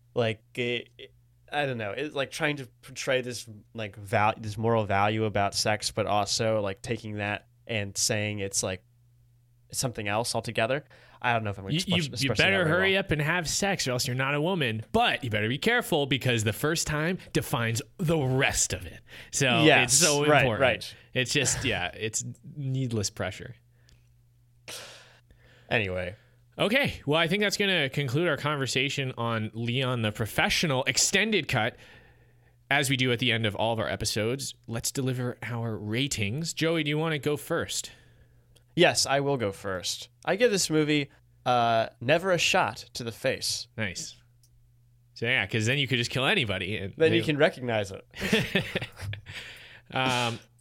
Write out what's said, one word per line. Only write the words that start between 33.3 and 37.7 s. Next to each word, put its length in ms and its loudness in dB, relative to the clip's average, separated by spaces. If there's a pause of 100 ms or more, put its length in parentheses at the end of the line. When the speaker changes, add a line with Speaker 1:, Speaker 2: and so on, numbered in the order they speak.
Speaker 2:
end 140 2
of 80 0
all 180 0
of 60 -2
our 100 -2
episodes, 680 -2 (120)
let's 240 -6
deliver 520 -4
our 340 -6
ratings. 760 -2
Joey, 320 0
do 60 0
you 80 0
wanna 200 -2
go 180 0
first? 540 -4 (840)